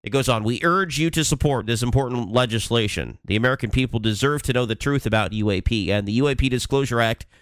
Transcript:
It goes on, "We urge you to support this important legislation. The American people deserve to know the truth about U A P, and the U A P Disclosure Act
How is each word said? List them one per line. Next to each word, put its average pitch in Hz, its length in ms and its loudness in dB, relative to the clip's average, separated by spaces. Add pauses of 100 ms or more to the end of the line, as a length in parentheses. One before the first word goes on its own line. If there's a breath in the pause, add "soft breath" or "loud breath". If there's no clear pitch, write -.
It 104 100 -6
goes 135 160 2
on, 113 160 2
"We 117 180 0
urge 170 360 0
you 160 100 2
to 160 160 0
support 139 400 0
this 113 180 -2
important 123 480 0
legislation. 110 960 0
The - 120 0
American 123 340 0
people 127 280 0
deserve 117 440 0
to 139 100 -2
know 123 140 2
the 110 80 -4
truth 139 320 -2
about 104 260 0
U 107 160 0
A 95 140 0
P, 104 280 0
and 101 160 0
the 101 60 -2
U 131 160 2
A 135 80 0
P 131 140 0
Disclosure 123 500 0
Act 113 240 0 (180 soft breath)